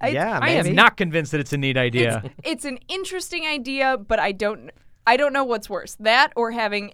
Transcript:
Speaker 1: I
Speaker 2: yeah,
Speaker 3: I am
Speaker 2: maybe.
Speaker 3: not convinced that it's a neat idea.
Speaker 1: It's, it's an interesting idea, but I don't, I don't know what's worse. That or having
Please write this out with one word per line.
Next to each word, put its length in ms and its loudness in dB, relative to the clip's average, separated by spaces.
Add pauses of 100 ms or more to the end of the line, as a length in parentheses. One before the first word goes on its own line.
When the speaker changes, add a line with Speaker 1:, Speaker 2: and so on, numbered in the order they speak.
Speaker 1:
I 80 0
Speaker 2:
yeah, 320 0
Speaker 3:
I 100 2
am 140 2
Speaker 2:
maybe. 120 2
Speaker 3:
not 200 6
convinced 360 -2
that 80 0
it's 120 -6
a 60 -2
neat 180 0
idea. 480 2
Speaker 1:
It's, 100 -14 (100)
it's 200 -6
an 140 -8 (100)
interesting 560 -6
idea, 540 -2
but 220 -2
I 100 0
don't, 400 -4 (340)
I 120 6
don't 160 2
know 100 0
what's 260 -4
worse. 300 -8
That 380 4
or 160 -2
having 420 -4